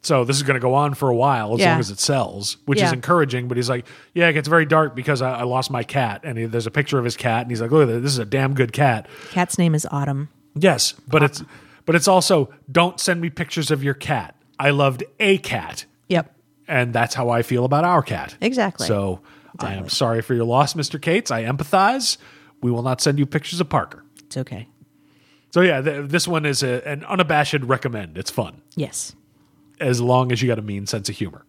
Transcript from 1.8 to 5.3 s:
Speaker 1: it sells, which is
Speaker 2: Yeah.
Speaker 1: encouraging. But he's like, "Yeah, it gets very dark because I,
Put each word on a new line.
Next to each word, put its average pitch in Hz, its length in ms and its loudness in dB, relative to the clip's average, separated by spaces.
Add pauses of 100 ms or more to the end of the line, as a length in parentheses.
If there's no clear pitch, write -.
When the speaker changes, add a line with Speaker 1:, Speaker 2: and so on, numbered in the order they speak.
Speaker 1:
it 98 80 -14
sells, 107 680 -4
which 143 120 2
is 202 120 2
Speaker 2:
Yeah. 165 40 0
Speaker 1:
encouraging. 127 540 0
But 123 100 -2
he's 123 120 -2
like, 123 160 -4 (300)
"Yeah, 170 140 4
it 156 40 0
gets 147 140 -2
very 160 180 4
dark 151 300 2
because 131 260 -2
I, 127 180 -2